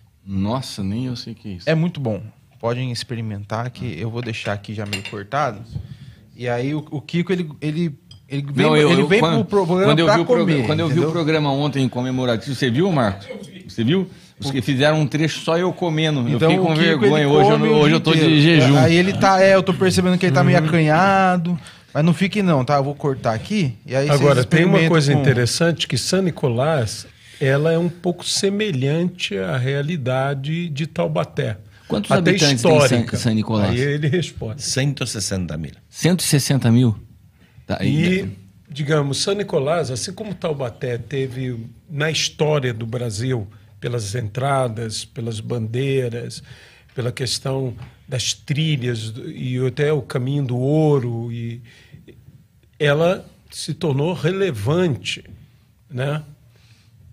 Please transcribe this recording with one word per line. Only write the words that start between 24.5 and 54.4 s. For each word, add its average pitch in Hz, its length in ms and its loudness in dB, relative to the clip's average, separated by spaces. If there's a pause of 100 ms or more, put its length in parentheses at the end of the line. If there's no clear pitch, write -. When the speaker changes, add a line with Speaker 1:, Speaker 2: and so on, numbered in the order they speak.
Speaker 3:
uma 170 160 4
Speaker 2:
experimentam 165 80 4
Speaker 3:
coisa 151 260 4
Speaker 2:
com 147 60 4
Speaker 3:
interessante, 135 680 2
que 131 120 -4
San 185 240 0
Nicolás, 139 840 -2 (340)
ela 143 300 2
é 165 80 2
um 175 120 0
pouco 175 360 -6
semelhante 180 1120 -2
à 185 220 -2
realidade 139 1120 -4
de 147 160 -6
Taubaté. 156 720 -4 (280)
Speaker 1:
Quantos - 240 -4
Speaker 3:
Até 170 200 2
Speaker 1:
habitantes 143 320 2
tem 160 100 6
Speaker 3:
histórica. 131 460 4
Speaker 1:
San, - 40 -6
San 113 120 2
Nicolás? 107 360 0
Speaker 3:
Aí 120 100 0
ele 147 280 -2
responde. 120 540 -4
Speaker 4:
Cento 135 420 -2
e - 20 -4
sessenta 95 520 -6
mil. 76 140 -10 (180)
Speaker 1:
Cento 170 300 0
e - 40 -6
sessenta 131 480 2
mil? 117 240 4 (720)
Tá, - 180 -6
Speaker 3:
E, 165 380 2
Speaker 1:
e 196 160 -10 (320)
Speaker 3:
digamos, 143 520 -2
San 202 120 -2
Nicolás, 165 560 -2
assim 131 240 -8
como 208 200 -10
Taubaté 135 600 -6
teve 127 720 -8 (240)
na 151 200 -2
história 147 640 -2
do 117 140 -8
Brasil, 117 600 -4 (320)
pelas 120 360 -6
entradas, 117 880 -4
pelas 113 360 -8
bandeiras, 120 1000 -4 (520)
pela 120 180 -4
questão 135 600 -6 (340)
das 127 240 -4
trilhas 123 760 -4
do, 123 200 -12
e 127 360 -6
até 147 260 -2
o 151 100 0
caminho 139 420 -4
do 123 120 -4
ouro, 127 760 0
e 117 280 -10 (1160)
ela 156 460 0 (260)
se - 240 -10
tornou 151 380 -2
relevante, 160 1120 -2 (640)